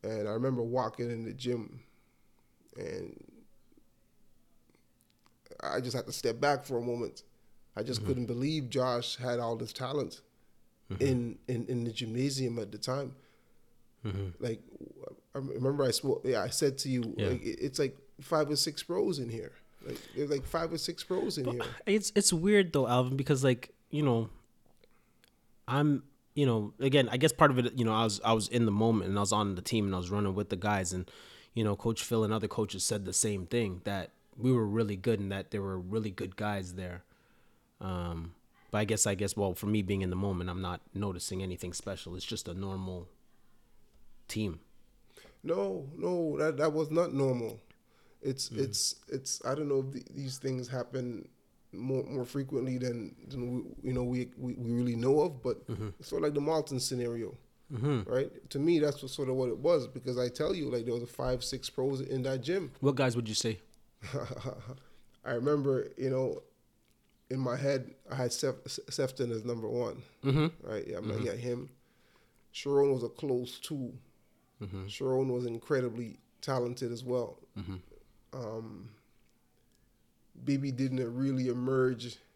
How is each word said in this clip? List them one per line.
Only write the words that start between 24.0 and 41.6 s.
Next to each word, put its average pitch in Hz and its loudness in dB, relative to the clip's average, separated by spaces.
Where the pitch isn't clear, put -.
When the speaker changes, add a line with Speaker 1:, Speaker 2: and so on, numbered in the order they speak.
Speaker 2:
know, 117 4
I'm, 143 4
you 147 4
know, 110 4
again, 135 6
I 127 0
guess 151 6
part 147 8
of 127 4
it, 120 2
you 117 4
know, 110 4
I 113 6
was, 101 2
I 113 6
was 107 2
in 117 4
the 107 6
moment 107 6
and 98 2
I - 4
was 104 2
on 104 4
the 92 -6
team 107 2
and 95 2
I 90 0
was 90 -4
running 101 2
with 98 -2
the 101 0
guys, 95 0
and, 90 -4
you 113 2
know, 104 2
Coach - -2
Phil 113 2
and 104 2
other 107 0
coaches 104 -2
said 104 -2
the 92 -4
same 98 0
thing, 101 0
that 98 -4
we 127 2
were 113 4
really 104 2
good 107 2
and 98 -2
that 95 -6
there 101 -2
were 95 -4
really 104 -2
good 92 -8
guys 98 -2
there. 90 -8
Um, 87 -4
but 107 0
I 107 4
guess, 107 2
I 101 4
guess, 95 -2
well, 98 2
for 101 -6
me 107 4
being 95 0
in 92 0
the 90 0
moment, 92 0
I'm 90 -4
not 90 -4
noticing 95 -4
anything 90 -6